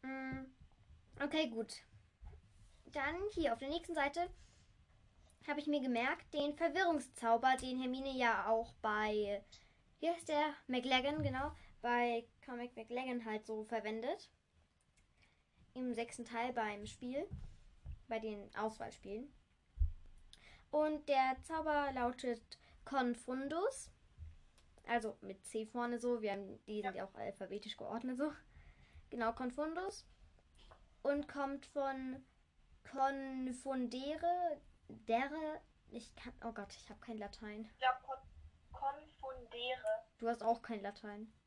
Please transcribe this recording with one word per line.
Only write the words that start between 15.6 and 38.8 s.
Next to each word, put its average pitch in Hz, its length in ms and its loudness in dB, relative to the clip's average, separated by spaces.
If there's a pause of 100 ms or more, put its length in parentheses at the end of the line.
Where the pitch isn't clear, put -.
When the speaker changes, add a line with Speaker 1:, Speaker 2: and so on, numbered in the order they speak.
Speaker 1:
Im 254 180 -2
sechsten 233 320 -4
Teil 233 280 -4
beim 214 340 -2
Spiel, 262 420 -4 (800)
bei 226 120 -4
den 208 340 -8
Auswahlspielen. 220 800 -6 (1400)
Und 302 380 2
der 262 340 6
Zauber 294 500 2
lautet 247 680 -2 (260)
Confundus, 269 1040 0 (960)
also 220 340 0
mit 190 260 -10
C 220 200 -2
vorne 240 320 -2
so, 240 240 2
wir 208 100 2
haben, 196 340 -6
die 214 160 -6
sind 196 120 -2
Speaker 2:
Ja. 190 80 -4
Speaker 1:
ja - 40 -2
auch 190 80 -14
alphabetisch 196 600 -6
geordnet 240 420 -4
so. 294 140 0 (800)
Genau, 233 220 0
Confundus. 302 720 -4 (960)
Und 285 260 2
kommt 277 380 -4
von 262 580 -2 (640)
confundere, 269 1700 0 (280)
dere, 294 720 0 (300)
ich - 260 -12
kann, - 160 -12 (120)
oh 233 80 -4
Gott, 202 240 -8
ich - 140 -20
hab 214 100 -16
kein 226 180 -8
Latein. 214 520 -8 (100)
Speaker 2:
Ja, 254 120 6 (140)
con-, 269 120 -6 (540)
confundere. 254 1300 -4 (140)